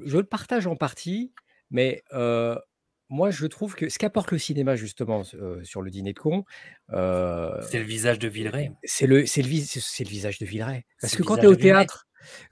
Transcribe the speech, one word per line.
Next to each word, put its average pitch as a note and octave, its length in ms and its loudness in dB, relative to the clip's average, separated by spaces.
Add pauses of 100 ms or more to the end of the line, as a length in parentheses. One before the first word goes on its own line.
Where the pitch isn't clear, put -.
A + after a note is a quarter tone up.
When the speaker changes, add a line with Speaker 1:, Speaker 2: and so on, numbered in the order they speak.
Speaker 1:
je D3 120 -2
le G3 80 2
partage G#3+ 420 -4
en E3+ 80 -2
partie, F#3 580 -6 (380)
mais, B2+ 320 0 (100)
euh, A#2 440 0 (520)
moi, E3 220 0
je D#3 160 -4
trouve G3 300 -8
que D#3+ 120 -4
ce - 120 -10
qu'apporte G#3 320 -2
le E3+ 60 0
cinéma, C#3 360 -2
justement, A2 480 -4 (120)
euh, F2+ 280 -10
sur F#2 180 -10
Le F#2+ 120 -8
Dîner G2 200 -8
de - 60 -14
cons, F#3 260 -2 (460)
euh, F2+ 680 -2 (140)
Speaker 2:
C'est A#2+ 80 -4
le A2+ 60 -4
visage A2+ 340 0
de A#2 80 -6
Villeray. A2 460 -6 (100)
Speaker 1:
c'est - 240 0
le, C3+ 200 6
c'est C#3+ 160 0
le B2+ 60 -2
vis-, D3 220 -2
c'est, - 80 -8
c'est - 240 -8
le G2 80 -8
visage G2+ 300 -8
de A2 40 -8
Villeray. A2 400 -8 (160)
Parce - 120 -4
Speaker 2:
C'est - 60 -2
Speaker 1:
que F#3+ 40 0
Speaker 2:
le - 60 0
Speaker 1:
quand G#3+ 60 4
Speaker 2:
visage - 80 4
Speaker 1:
t'es G#3+ 40 10
au G3 80 12
Speaker 2:
de - 60 6
Villeray. F#3+ 260 8
Speaker 1:
théâtre, - 220 -18 (440)